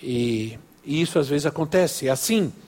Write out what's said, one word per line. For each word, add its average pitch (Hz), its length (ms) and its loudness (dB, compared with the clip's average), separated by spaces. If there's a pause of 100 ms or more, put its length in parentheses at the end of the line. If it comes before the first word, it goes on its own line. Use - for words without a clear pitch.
E, 117 560 -2 (260)
e 147 160 0
isso 165 180 2
às 143 100 2
vezes 143 180 0
acontece. 156 640 0
Assim, 175 440 0 (160)